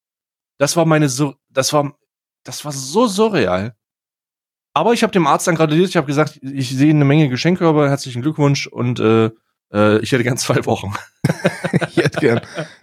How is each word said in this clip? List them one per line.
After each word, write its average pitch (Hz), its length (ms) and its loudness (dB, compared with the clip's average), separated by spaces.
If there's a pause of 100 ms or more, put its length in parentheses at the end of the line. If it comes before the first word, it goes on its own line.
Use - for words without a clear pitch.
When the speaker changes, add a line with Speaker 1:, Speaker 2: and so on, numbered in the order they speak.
(580)
Speaker 1:
Das 143 180 0
war 165 80 2
meine 151 240 4
so, 139 260 -2 (140)
das - 240 -2
war, 143 240 -2 (480)
das - 200 -14
war 147 80 -10
so 139 340 -2
surreal. 139 680 -2 (1000)
Aber 180 180 2
ich 233 100 0
hab 214 100 0
dem 170 140 2
Arzt 151 200 2
dann 170 100 0
gratuliert, 160 320 2
ich 185 80 -6
hab 151 100 0
gesagt, 147 360 -2
"Ich 135 280 -6
sehe 135 200 2
eine 147 140 4
Menge 147 240 4
Geschenkkörbe, 151 600 0
herzlichen 131 340 -4
Glückwunsch 143 440 0
und, 120 340 -4
äh, 110 300 4 (420)
äh, 107 280 4
ich 113 120 -4
hätte 123 100 2
gern 120 140 -2
zwei 120 300 -2
Wochen." 104 280 -4 (300)
<laughs> - 640 -4
Speaker 2:
Ich - 80 -10
hätte - 240 -2
gern, 120 200 2 (420)